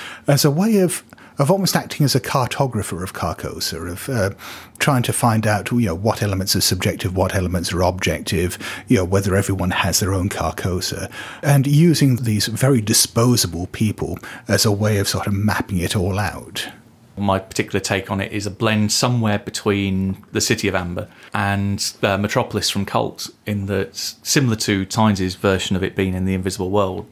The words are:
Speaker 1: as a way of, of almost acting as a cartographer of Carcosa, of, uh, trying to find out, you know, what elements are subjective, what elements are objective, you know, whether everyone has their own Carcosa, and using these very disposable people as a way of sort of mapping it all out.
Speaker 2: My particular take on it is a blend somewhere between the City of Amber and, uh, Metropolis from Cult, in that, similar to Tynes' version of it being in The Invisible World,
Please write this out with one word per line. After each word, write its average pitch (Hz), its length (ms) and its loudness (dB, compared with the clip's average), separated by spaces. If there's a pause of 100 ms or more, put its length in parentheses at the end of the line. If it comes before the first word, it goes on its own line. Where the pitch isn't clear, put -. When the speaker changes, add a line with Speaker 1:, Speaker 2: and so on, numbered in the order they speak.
(280)
Speaker 1:
as 143 180 4
a 143 60 4
way 202 280 2
of, 180 220 2 (380)
of 139 100 2
almost 190 280 2
acting - 260 -2
as 131 100 4
a 127 60 2
cartographer 117 840 -2
of 92 120 -6
Carcosa, 82 760 -6
of, 90 200 -8
uh, 101 220 0 (480)
trying 135 240 4
to 113 100 0
find 110 340 2
out, 104 240 0
you 123 140 2
know, 82 100 0
what 104 260 0
elements 98 360 0
are 90 40 2
subjective, 90 540 0
what 95 180 2
elements 90 380 -2
are 87 120 0
objective, 90 720 -2 (320)
you 123 80 6
know, 90 80 2
whether 95 280 2
everyone 95 380 0
has - 300 0
their 95 120 0
own 90 140 0
Carcosa, 90 840 -4 (320)
and 139 240 4
using 147 520 6
these 107 300 0
very 123 340 2
disposable 107 840 2
people - 520 -2 (300)
as 98 160 4
a 107 80 4
way 107 240 2
of 98 100 0
sort - 180 -2
of 104 80 -2
mapping 98 460 0
it 90 160 -2
all 95 240 0
out. - 480 -6 (480)
Speaker 2:
My 98 220 0
particular 104 420 -4
take 95 300 -2
on 98 100 -2
it 95 120 -6
is 104 160 -6
a 95 40 -6
blend 107 400 0
somewhere 117 460 2
between 95 960 -2
the - 100 -2
City - 260 0
of 92 60 0
Amber 90 340 -4 (240)
and, 101 680 0
uh, 101 160 2
Metropolis 104 540 -2
from 98 140 -2
Cult, - 440 -4 (160)
in 101 220 -4
that, 98 280 -2
similar - 600 0
to 98 280 0
Tynes' 98 500 0
version 95 400 0
of 90 80 -2
it 92 120 -4
being 95 200 0
in 92 100 -2
The 95 80 0
Invisible 92 380 -4
World, 95 400 0